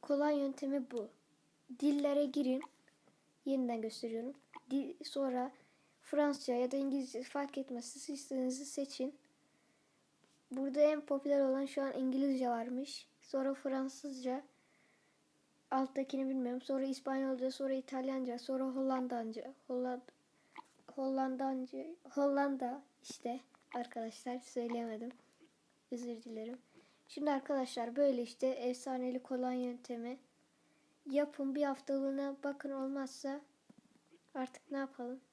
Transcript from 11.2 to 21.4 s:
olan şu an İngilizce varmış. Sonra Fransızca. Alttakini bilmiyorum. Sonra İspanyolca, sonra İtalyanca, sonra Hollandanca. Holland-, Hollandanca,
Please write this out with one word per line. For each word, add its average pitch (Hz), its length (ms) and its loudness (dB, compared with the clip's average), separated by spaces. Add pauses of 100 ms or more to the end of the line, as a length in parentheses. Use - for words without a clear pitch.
olan 269 240 4
şu 269 160 -2
an 269 120 0
İngilizce 262 560 2
varmış. 247 580 -4 (140)
Sonra 269 320 0
Fransızca. 269 920 -4 (1300)
Alttakini 269 580 0
bilmiyorum. 254 320 -2
Sonra 269 240 0
İspanyolca, 262 680 0
sonra 269 220 -2
İtalyanca, 262 680 -2
sonra 262 240 -2
Hollandanca. 254 880 -2 (140)
Holland-, 247 440 -4 (840)
Hollandanca, 262 920 0 (180)